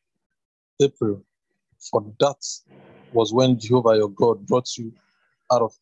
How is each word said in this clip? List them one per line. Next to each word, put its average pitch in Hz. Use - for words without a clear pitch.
April, 110
for -
that 139
was 110
when 127
Jehovah 113
your 104
God 101
brought -
you 113
out 120
of 110